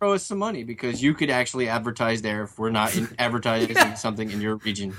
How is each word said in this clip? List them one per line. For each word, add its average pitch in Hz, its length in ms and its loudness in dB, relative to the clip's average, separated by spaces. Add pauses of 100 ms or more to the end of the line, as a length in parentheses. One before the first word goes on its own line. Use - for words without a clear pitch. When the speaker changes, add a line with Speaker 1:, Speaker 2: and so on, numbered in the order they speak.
Speaker 1:
us 202 240 2
some 202 140 -4
money 196 240 -4
because 120 400 -4
you 147 100 6
could 151 160 0
actually 127 400 2
advertise 113 540 0
there 107 200 0
if 101 140 -10
we're 113 140 0
not 107 240 2
in, 117 180 0
Speaker 2:
<laughs> - 60 -10
Speaker 1:
advertising 117 560 0
Speaker 2:
Yeah. 104 180 4
Speaker 1:
something 110 380 -4
in 104 100 -4
your 110 160 0
region. 101 420 -4